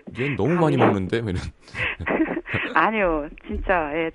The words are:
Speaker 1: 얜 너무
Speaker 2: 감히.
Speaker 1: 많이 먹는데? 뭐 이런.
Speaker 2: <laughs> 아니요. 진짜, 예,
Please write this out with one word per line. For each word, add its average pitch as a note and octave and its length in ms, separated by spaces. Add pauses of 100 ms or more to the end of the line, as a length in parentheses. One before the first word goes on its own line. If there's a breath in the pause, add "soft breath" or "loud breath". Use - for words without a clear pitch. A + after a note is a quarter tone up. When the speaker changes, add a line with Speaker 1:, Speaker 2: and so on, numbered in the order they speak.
(140)
Speaker 1:
얜 C3+ 220
너무 B2+ 200
Speaker 2:
감히. E3+ 40
Speaker 1:
많이 D3+ 160
먹는데? G#2 460
뭐 G#2+ 80
이런. F2 120 (560 loud breath)
Speaker 2:
<laughs> - 760
아니요. F3+ 540 (180)
진짜, F3+ 480
예, E3 200